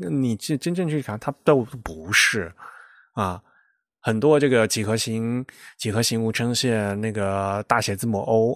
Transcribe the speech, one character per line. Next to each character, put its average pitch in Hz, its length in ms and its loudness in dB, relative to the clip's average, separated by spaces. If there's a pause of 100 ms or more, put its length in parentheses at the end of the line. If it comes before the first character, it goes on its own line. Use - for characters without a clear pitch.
(100)
你 131 260 0
真， 147 220 -4
真 170 160 -4
正 175 120 -2
去 151 140 -2
看， 107 180 -8
它 143 140 -6 (100)
都 139 200 4 (200)
不 80 300 -8
是， 92 400 2 (640)
啊。 92 260 -2 (640)
很 110 140 2
多 147 180 6
这 143 120 4
个 113 180 4
几 110 160 -2
何 107 100 0
形、 113 480 -2 (360)
几 113 120 -4
何 113 120 0
形 113 200 0
无 113 80 2
衬 117 240 -2
线， 107 460 0
那 110 100 -2
个 98 560 -2
大 117 140 4
写 104 160 -4
字 117 100 -4
母 107 120 0
O， 113 380 2